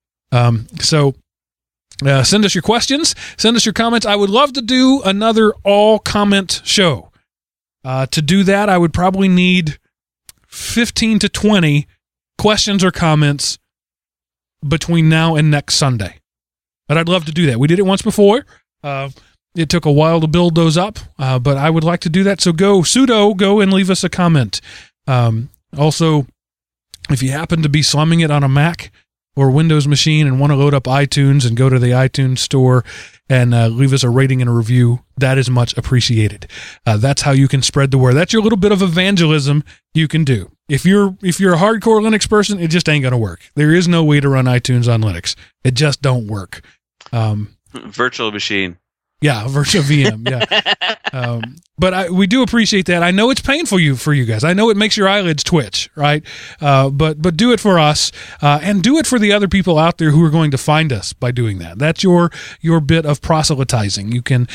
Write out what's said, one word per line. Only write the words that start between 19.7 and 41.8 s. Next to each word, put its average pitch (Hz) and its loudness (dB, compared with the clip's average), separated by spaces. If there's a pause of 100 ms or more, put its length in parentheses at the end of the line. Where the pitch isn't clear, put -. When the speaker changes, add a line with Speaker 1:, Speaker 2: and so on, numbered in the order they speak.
Speaker 1:
a 151 2
while 160 2
to 160 0
build 175 2
those 165 2
up, 202 -4 (180)
uh, 131 -2
but 135 0
I 147 0
would 160 0
like 170 0
to 170 -4
do 185 0
that. 196 -2
So 180 2
go, 185 2
pseudo, 226 2
go 202 2
and 196 2
leave 190 2
us 185 0
a 175 -2
comment. 160 0 (460)
Um, 120 0 (260)
also, 151 0 (840)
if 131 -2
you 131 -4
happen 160 -4
to 147 0
be 147 0
slumming 156 0
it 160 0
on 147 0
a 135 0
Mac 147 0 (440)
or 135 2
Windows 151 2
machine 151 2
and 131 0
wanna 143 2
load 143 2
up 135 0
iTunes 139 2
and 117 0
go 131 2
to 127 2
the 123 2
iTunes 131 0
store 127 2 (460)
and, 123 2
uh, 117 2
leave 131 0
us 135 0
a 123 0
rating 131 0
and 120 0
a 120 0
review, 120 2 (160)
that 131 0
is 127 -2
much 123 0
appreciated. 110 0 (380)
Uh, 110 0
that's 135 0
how 143 0
you 135 4
can 135 0
spread 139 0
the 139 2
word. 127 4
That's 170 0
your 220 2
little 220 2
bit 208 2
of 190 0
evangelism 160 0 (300)
you 160 0
can 160 -2
do. 120 -4 (180)
If 143 -4
you're, 196 2
if 180 -4
you're 185 2
a 160 2
hardcore 214 2